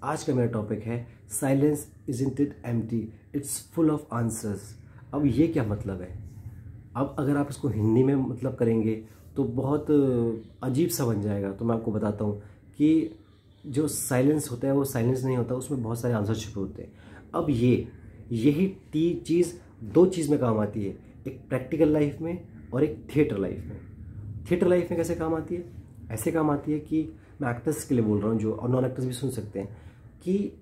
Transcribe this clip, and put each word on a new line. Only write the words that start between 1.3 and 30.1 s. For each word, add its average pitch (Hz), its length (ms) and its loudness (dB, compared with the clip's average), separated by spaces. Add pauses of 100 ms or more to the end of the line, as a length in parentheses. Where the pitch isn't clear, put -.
"Silence 143 400 2 (300)
isn't 127 260 -2
it 143 140 2 (160)
empty, 113 360 -2 (340)
it's - 400 -8
full 160 140 4
of 147 340 -2
answers।" 110 360 -4 (540)
अब 147 120 0
ये 143 220 4
क्या 160 160 0
मतलब 98 380 -4
है? 92 180 -12 (760)
अब 135 240 -2
अगर 143 180 2
आप 143 120 0
इसको - 180 -6
हिंदी 110 360 4
में 135 120 4
मतलब 123 400 -2
करेंगे 110 500 2 (300)
तो 139 80 0
बहुत 131 480 0 (720)
अजीब 139 260 2
सा - 160 -2
बन 110 160 2
जाएगा। 101 300 0
तो 98 140 -6
मैं 117 100 2
आपको 113 160 -2
बताता 104 340 -2
हूँ 104 140 -4 (380)
कि 156 340 4 (540)
जो 147 220 0
silence 143 640 2
होता 123 160 -4
है 139 60 2
वो 139 100 4
silence 127 400 0
नहीं 131 140 0
होता, 117 180 -2
उसमें 131 280 -4
बहुत 117 160 -4
सारे 120 140 0
आंसर 107 220 0
छुपे - 240 -8
होते - 220 -6
हैं। - 120 -16 (420)
अब 165 140 0
ये, 120 380 4 (440)
यही 147 360 2
ती-, 165 560 -2
चीज़ 170 300 0 (300)
दो 117 220 8
चीज़ 165 260 0
में 147 80 4
काम 113 200 2
आती 104 260 -2
है, 92 120 -8 (300)
एक - 220 -12
practical 151 400 2
life 151 320 2
में 170 260 -6 (260)
और 131 100 2
एक - 320 -4
theater 139 220 4
life 95 280 -4
में। - 160 -12 (680)
Theater 180 160 4
life 180 240 4
में 175 60 0
कैसे 165 180 0
काम 160 180 0
आती 160 220 -2
है? 175 100 -8 (460)
ऐसे 117 200 -2
काम 156 180 4
आती 147 220 0
है 151 80 0
कि 156 340 -2 (280)
मैं 120 100 0
actors 147 340 -2
के 143 100 2
लिए 117 80 6
बोल 104 160 4
रहा 104 120 2
हूँ, 110 80 2
जो 107 140 0
और 120 160 -2
non 127 160 4
actors 127 200 -2
भी 127 80 -4
सुन 127 160 -4
सकते - 300 -6
हैं, 101 180 -8 (460)